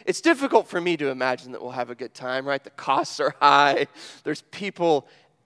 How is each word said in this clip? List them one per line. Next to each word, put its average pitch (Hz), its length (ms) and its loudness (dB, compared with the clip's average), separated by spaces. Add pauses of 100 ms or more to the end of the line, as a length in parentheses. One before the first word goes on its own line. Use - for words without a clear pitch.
it's - 140 -4
difficult 269 480 2
for 175 140 -4
me 175 160 0
to 143 120 -2
imagine 127 420 -4
that 120 100 -14
we'll 123 100 -12
have 123 200 -6
a 123 40 -12
good 123 200 -14
time, 131 300 -6
right? 139 160 -4
The - 100 -20
costs - 480 -2
are 147 200 -2
high. 143 460 6 (380)
There's 151 180 -6
people 170 640 -2 (380)